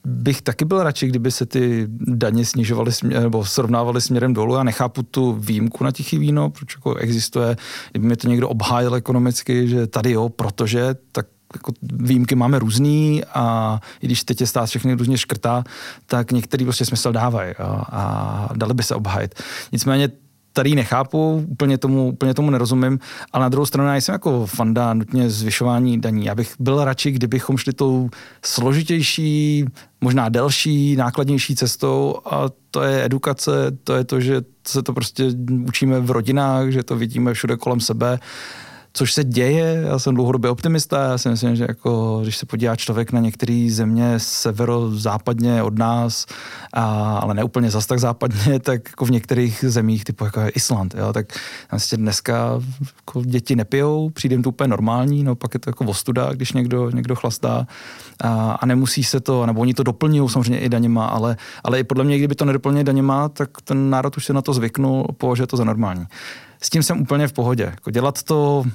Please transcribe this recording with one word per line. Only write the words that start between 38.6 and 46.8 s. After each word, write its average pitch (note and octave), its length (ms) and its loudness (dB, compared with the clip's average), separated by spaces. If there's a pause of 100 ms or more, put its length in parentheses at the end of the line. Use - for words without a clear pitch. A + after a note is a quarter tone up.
což - 200 0
se D3+ 100 2
děje. D3+ 640 2
Já C#3+ 120 0
jsem C3 160 0
dlouhodobě B2 340 2
optimista, D3 540 0
já C3 140 0
si B2+ 120 -2
myslím, A#2 260 0
že A#2+ 120 0
jako, A2+ 560 0
když A2 140 -2
se - 80 -8
podívá A#2 300 -2
člověk A2+ 360 -2
na A#2+ 80 2
některé A#2 500 2
země A2+ 480 2
severozápadně A2+ 1500 0
od G#2+ 140 -2
nás, A#2 480 0 (480)
a, G#2+ 440 0